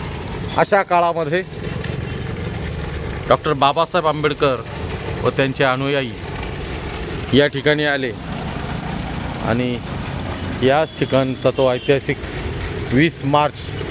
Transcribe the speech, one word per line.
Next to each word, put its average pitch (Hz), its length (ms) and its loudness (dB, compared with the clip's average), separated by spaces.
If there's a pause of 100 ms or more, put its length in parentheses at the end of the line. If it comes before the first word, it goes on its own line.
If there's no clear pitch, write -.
(580)
अशा 185 260 4
काळामध्ये 170 600 2 (1800)
डॉक्टर 151 260 4
बाबासाहेब 151 540 4
आंबेडकर 147 540 2 (640)
व 123 60 2
त्यांचे 135 340 2
अनुयायी 135 480 2 (1200)
या 143 140 6
ठिकाणी 147 380 2
आले 135 260 0 (1300)
आणि 120 320 0 (840)
याच 143 360 4
ठिकाणचा 131 520 2
तो 131 200 4
ऐतिहासिक 131 460 2 (760)
वीस 151 300 4
मार्च 147 380 2 (300)